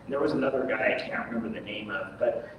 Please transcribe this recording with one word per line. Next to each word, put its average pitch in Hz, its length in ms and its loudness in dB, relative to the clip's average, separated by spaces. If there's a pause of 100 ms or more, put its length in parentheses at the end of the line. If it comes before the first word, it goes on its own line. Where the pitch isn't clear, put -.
and 123 80 -6
there 139 80 2
was 156 100 4
another 127 320 2
guy - 340 4
I - 120 -4
can't - 180 -2
remember 113 220 -2
the - 160 -6
name 104 260 -6
of, - 300 -4
but - 280 2 (100)